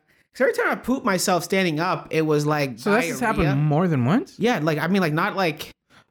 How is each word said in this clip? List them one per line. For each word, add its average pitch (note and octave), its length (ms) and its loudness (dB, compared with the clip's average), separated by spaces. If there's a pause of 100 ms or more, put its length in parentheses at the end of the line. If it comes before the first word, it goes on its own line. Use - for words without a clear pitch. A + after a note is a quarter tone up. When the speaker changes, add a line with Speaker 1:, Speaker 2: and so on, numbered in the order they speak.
(340)
Speaker 1:
'Cause - 60 -14
every C#4+ 140 2
time A4 160 0
I B3+ 60 0
poop B3 280 -4
myself F#3 400 0
standing F3+ 380 0
up, F3 300 -2
it D#3 140 2
was D3+ 200 2
like C#3+ 340 -2
Speaker 2:
So G3+ 140 0
that's F#3+ 140 2
just D#3 120 -6
Speaker 1:
diarrhea. G#3+ 300 0
Speaker 2:
happened C#3+ 160 2
more D#3 240 2
than C3 160 2
once? A3+ 320 0
Speaker 1:
Yeah, A3 260 0
like, D#3 160 0
I D#3 80 -2
mean, G3 140 2
like, D#3+ 120 0
not E3+ 220 -2
like E3 360 -2 (400)